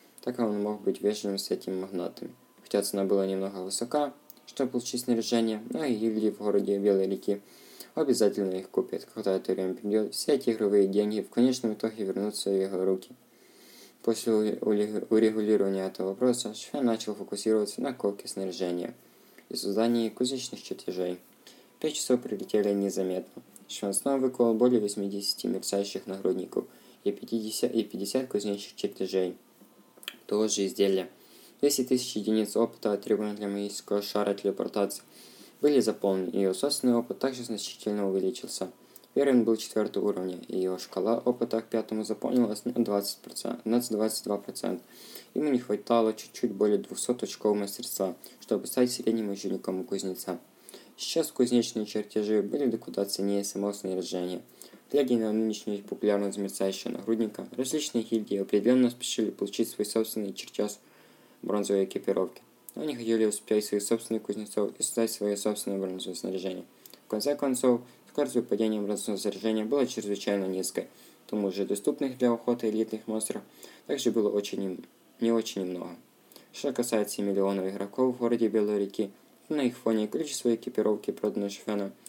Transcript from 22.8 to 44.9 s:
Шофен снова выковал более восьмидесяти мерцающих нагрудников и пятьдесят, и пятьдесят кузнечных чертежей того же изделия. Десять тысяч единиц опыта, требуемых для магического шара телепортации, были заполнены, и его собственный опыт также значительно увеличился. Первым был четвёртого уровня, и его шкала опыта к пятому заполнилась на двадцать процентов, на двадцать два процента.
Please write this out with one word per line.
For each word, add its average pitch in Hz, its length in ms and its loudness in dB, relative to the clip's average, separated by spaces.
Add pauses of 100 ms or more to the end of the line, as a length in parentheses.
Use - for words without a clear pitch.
Шофен - 260 -4
снова 139 240 0
выковал 123 360 2
более 120 280 6
восьмидесяти 101 640 -2
мерцающих - 580 -2
нагрудников 95 600 -2 (400)
и 101 80 0
пятьдесят, 113 600 -4
и 113 100 2
пятьдесят 104 440 -4
кузнечных 101 480 -4
чертежей 95 640 -2 (880)
того 107 220 2
же 101 160 0
изделия. 95 440 2 (520)
Десять 143 260 2
тысяч 123 300 0
единиц 107 400 2
опыта, 107 400 2
требуемых 104 400 0
для 104 100 -6
магического 101 540 -2
шара 101 320 0
телепортации, 98 720 0 (580)
были 147 180 6
заполнены, 98 520 2
и 98 100 0
его 95 120 4
собственный 127 420 2
опыт 120 240 -2
также 127 260 -2
значительно 104 640 -4
увеличился. 95 600 -2 (440)
Первым 131 320 6
был 113 100 4
четвёртого 104 540 -2
уровня, 92 280 -2 (120)
и 95 100 -2
его 92 180 0
шкала 101 420 0
опыта 117 420 0
к - 80 -10
пятому 110 340 -2
заполнилась 107 640 0
на 123 80 -2 (100)
двадцать 101 360 0
процентов, - 460 -8
на 117 140 4
двадцать 110 460 -2
два 101 120 0
процента. 95 460 -6 (500)